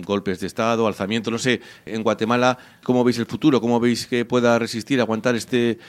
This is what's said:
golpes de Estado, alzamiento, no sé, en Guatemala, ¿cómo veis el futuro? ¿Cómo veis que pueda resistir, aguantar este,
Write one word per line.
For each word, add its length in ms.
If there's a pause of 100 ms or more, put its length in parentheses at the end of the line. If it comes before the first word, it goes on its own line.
golpes 360
de 80
Estado, 400
alzamiento, 420
no 80
sé, 220 (260)
en 160
Guatemala, 560 (240)
¿cómo 220
veis 160
el 60
futuro? 340
¿Cómo 180
veis 300
que 160
pueda 340
resistir, 420
aguantar 360
este, 420 (100)